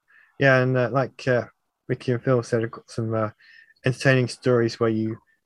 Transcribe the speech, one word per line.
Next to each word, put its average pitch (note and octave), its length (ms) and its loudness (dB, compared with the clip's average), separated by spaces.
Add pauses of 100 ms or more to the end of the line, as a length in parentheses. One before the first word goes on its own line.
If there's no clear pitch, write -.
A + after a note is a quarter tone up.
(400)
yeah, C3+ 200 4
and, B2+ 180 0
uh, B2 140 0
like, B2+ 360 -4
uh, B2 180 0 (420)
Ricky B2+ 240 -4
and A#2+ 120 -4
Phil B2 200 2
said, A2+ 200 -2
I've A2+ 80 -8
got - 200 -20
some, A2+ 240 -6
uh, G#2+ 140 -2 (560)
entertaining C3 420 2
stories A#2+ 520 0
where A2+ 100 0
you A2 280 -4 (280)